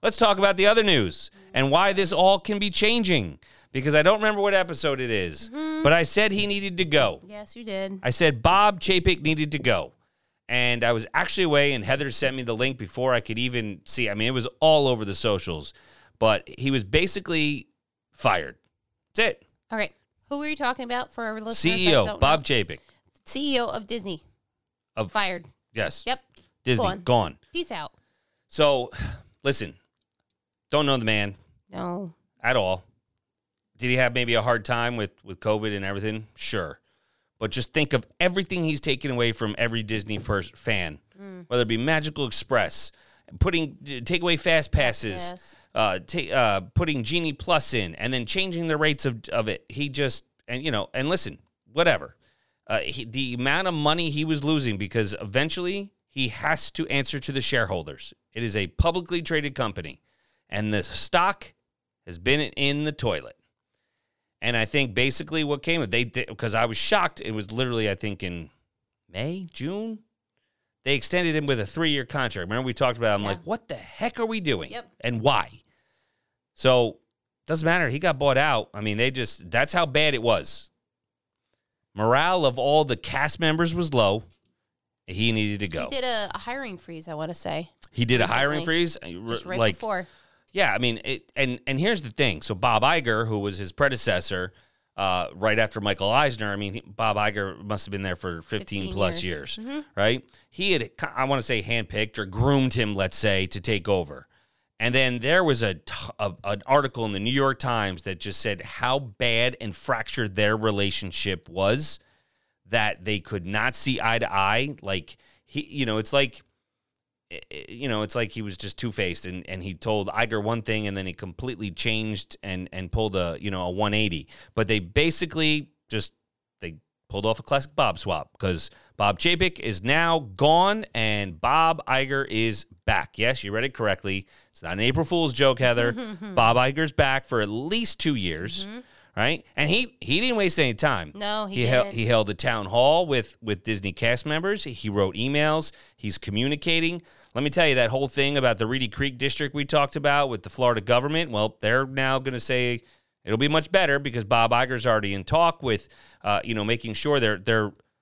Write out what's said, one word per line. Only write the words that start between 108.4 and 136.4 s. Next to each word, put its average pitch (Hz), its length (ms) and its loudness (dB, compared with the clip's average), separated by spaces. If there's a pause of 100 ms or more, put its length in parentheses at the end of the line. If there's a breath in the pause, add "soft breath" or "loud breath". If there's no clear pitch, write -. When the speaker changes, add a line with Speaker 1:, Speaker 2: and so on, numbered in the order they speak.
Speaker 1:
how 127 380 -2
bad 120 600 0
and 101 160 -8
fractured 113 600 -4
their 107 200 4
relationship 101 920 -2
was, 101 500 0 (680)
that 107 380 0
they 104 140 0
could 90 260 -8
not 107 300 -2
see - 260 0
eye 113 180 2
to 113 120 -2
eye. 107 500 0
Like, 95 360 -6 (280 soft breath)
he, 151 180 -8
you 139 220 -4
know, 110 140 0
it's 107 120 -4
like, 139 300 0 (920)
i-, 80 80 -12 (120)
i-, - 180 -14
you 120 180 -10
know, 110 140 -2
it's 104 140 -4
like 117 160 -2
he 113 100 -8
was 101 160 -8
just 101 200 -8
two-faced, 101 480 -4
and, 90 220 -10
and 92 160 -10
he 95 100 -6
told 104 360 -2
Iger 110 340 -2
one 113 200 -2
thing, 107 240 -2
and 98 100 -4
then 95 80 -4
he 92 80 -8
completely 104 580 -10
changed 110 720 -4
and, 92 300 -6
and 92 180 -10
pulled 110 240 0
a, 87 240 -2
you 101 120 -6
know, 92 160 -4
a - 20 -2
one 101 240 0
eighty. 104 340 0 (260 loud breath)
But 110 140 0
they 110 120 4
basically 151 880 0 (180)
just, 107 260 -4 (480)
they 82 140 -10 (340)
pulled 98 180 -4
off 110 120 0
a - 40 -16
classic 139 320 -2
Bob 107 240 0
swap, 82 400 -4
'cause 90 300 -2 (280 soft breath)
Bob 101 220 2
Chapek 170 400 0
is 95 240 -4
now 165 360 2
gone, 160 640 2 (100)
and 104 440 -2
Bob 160 480 2
Iger 135 400 0
is 110 380 -2 (200)
back. 101 320 -2
Yes, 120 260 0
you 98 80 -6
read 110 120 -2
it 139 100 -4
correctly. 98 520 -2 (260 soft breath)
It's - 120 -20
not 85 100 -6
an 95 60 -4
April 131 260 2
Fool's 165 280 0
joke, 131 260 4
Heather. 120 340 2
Speaker 2:
<laughs> 214 420 -10
Speaker 1:
Bob 117 220 6